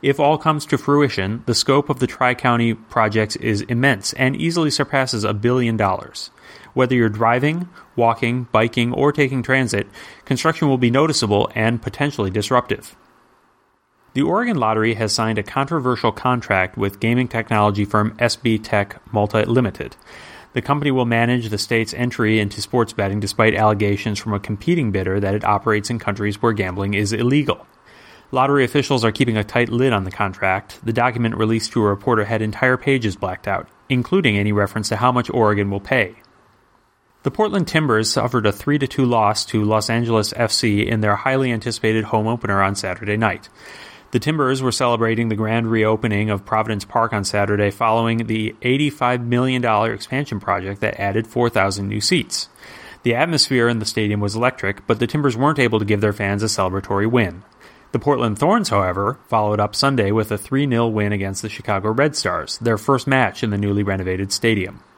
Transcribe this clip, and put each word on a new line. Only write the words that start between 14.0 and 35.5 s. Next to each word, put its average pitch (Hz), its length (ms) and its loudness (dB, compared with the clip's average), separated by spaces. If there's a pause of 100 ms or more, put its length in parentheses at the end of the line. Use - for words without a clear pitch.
The 131 80 0
Oregon 196 340 0
Lottery 110 380 2
has 107 180 -2
signed 110 240 0
a 107 60 -2
controversial 127 680 -2
contract 107 680 0
with 98 200 -2
gaming 120 300 0
technology 104 560 0
firm 107 340 0
S 120 180 0
B 113 200 0
Tech 107 460 -4 (100)
Multi 107 320 2
Limited. 117 520 -2 (580)
The 120 80 -2
company 143 300 0
will 127 120 2
manage 117 460 0
the 104 80 -4
state's 113 340 -2
entry 113 480 0
into 101 220 -4
sports 117 320 0
betting 101 260 -2
despite 107 340 0
allegations 104 640 0
from 110 140 -6
a 101 80 -2
competing 117 520 -2
bidder 95 280 -2
that 98 140 0
it 104 100 -4
operates 104 460 0
in 117 80 -4
countries 104 420 -4
where 117 140 2
gambling 98 400 -4
is 104 180 0
illegal. 127 540 0 (680)
Lottery 135 300 2
officials 127 420 2
are 113 60 4
keeping 117 260 0
a 107 60 0
tight 120 280 0
lid 123 220 2
on 101 120 0
the 92 80 -6
contract. 95 720 -4
The 113 80 -2
document 117 420 0
released 110 380 0
to 117 100 2
a 104 60 4
reporter 104 380 0
had 110 160 -2
entire 127 340 0
pages 117 400 0
blacked - 320 -8
out, 92 180 -4 (220)
including 127 500 2
any 104 140 2
reference 104 380 -2
to 110 80 -2
how 120 120 2
much 123 200 0
Oregon 104 380 2